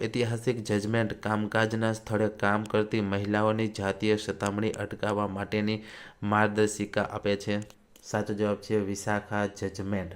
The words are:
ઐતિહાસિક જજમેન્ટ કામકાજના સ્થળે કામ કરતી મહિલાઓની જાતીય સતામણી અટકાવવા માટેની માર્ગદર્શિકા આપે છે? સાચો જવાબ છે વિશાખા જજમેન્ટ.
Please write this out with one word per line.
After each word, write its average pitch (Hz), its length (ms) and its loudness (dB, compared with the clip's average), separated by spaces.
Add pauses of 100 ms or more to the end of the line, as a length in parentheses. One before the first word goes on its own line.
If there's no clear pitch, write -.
ઐતિહાસિક 117 540 0
જજમેન્ટ 107 560 0
કામકાજના 110 800 0
સ્થળે 107 360 0
કામ 107 340 0
કરતી 107 380 0
મહિલાઓની 104 680 2
જાતીય 107 500 2
સતામણી 104 540 -2
અટકાવવા 104 560 -2
માટેની 104 560 0 (400)
માર્ગદર્શિકા 104 760 4
આપે 104 340 0
છે? 104 240 -2 (440)
સાચો 107 300 -2
જવાબ 104 240 0
છે 110 220 0
વિશાખા 101 680 -2
જજમેન્ટ. 95 720 -4